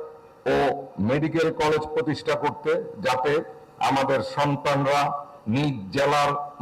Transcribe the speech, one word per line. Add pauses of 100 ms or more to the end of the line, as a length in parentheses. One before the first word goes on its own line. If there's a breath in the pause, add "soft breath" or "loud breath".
(540)
ও (440)
মেডিকেল (140)
কলেজ (100)
প্রতিষ্ঠা
করতে, (340)
যাতে (580)
আমাদের (160)
সন্তানরা (460)
নিজ (200)
জেলার (300)